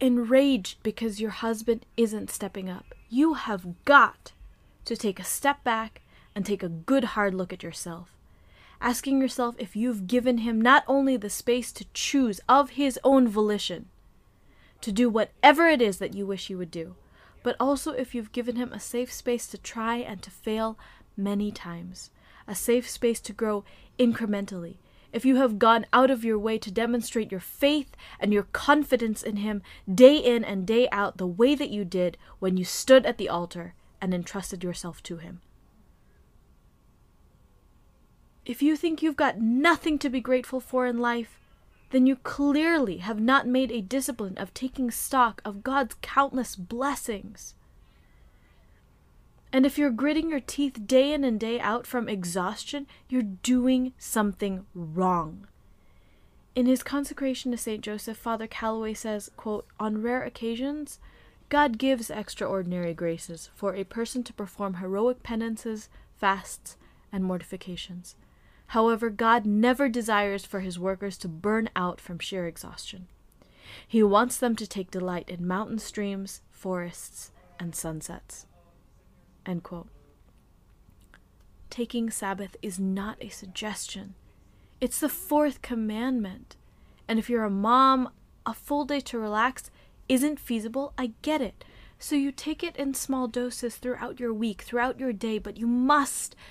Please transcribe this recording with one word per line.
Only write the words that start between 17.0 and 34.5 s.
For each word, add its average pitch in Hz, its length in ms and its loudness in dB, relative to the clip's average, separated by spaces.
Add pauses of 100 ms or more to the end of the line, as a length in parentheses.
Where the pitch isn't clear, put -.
but 240 160 0
also 277 320 0
if 254 220 -6
you've 226 180 -8
given 240 240 -4
him 247 160 -4
a 202 80 -10
safe 247 320 -6
space - 340 -4
to 202 120 -14
try 226 380 -4
and 214 260 -8
to - 80 -16
fail 220 460 -4 (400)
many 202 360 -2
times, 175 580 -14 (380)
a 208 60 -8
safe 240 340 2
space 233 320 0
to - 120 -12
grow 208 300 -2 (360)
incrementally, 202 800 0 (360)
if 233 120 -4
you 262 120 6
have 240 240 4
gone 226 320 6
out 262 180 8
of 233 140 0
your 220 140 2
way 220 200 -2
to 220 140 -12
demonstrate 226 580 -2
your 185 100 -6
faith 285 540 2 (240)
and 202 140 2
your 202 120 4
confidence 254 800 2
in 208 140 -6
him 208 260 -4 (320)
day 254 220 12
in 240 260 4
and 190 240 -2
day 226 240 4
out 202 280 0
the 185 80 -2
way 220 280 4
that 285 160 -2
you 208 140 -4
did 180 320 -2 (240)
when 185 160 0
you 185 80 0
stood 262 420 6
at 240 120 -4
the 196 100 -4
altar 175 460 -6 (260)
and 185 120 -2
entrusted 180 520 -6